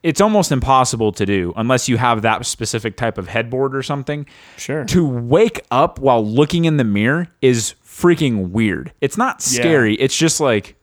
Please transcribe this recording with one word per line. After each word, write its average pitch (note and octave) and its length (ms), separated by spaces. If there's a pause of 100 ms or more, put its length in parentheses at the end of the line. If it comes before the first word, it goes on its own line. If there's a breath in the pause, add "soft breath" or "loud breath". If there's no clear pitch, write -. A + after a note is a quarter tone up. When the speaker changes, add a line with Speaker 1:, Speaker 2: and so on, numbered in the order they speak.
Speaker 1:
it's E3 180
almost G#3 320
impossible B2 600
to - 140
do F#2 300
unless A#2+ 320
you A#2+ 80
have A#2 260
that A2+ 240
specific A2 500
type A2+ 220
of F2+ 100
headboard B2+ 460
or C3+ 80
something. C#3+ 440 (320 loud breath)
Speaker 2:
Sure. C#3+ 260
Speaker 1:
To F3 220
wake C3 640
up C#3 280
while B2 260
looking D3+ 420
in D#3 100
the C3+ 80
mirror A#2 440 (140)
is B2 320 (120)
freaking C3+ 640
weird. F#2+ 500
It's C#3 160
not B3+ 200 (140)
Speaker 2:
Yeah. - 120
Speaker 1:
scary. B2 340
It's C3 200
just D#3+ 240
like A#2+ 420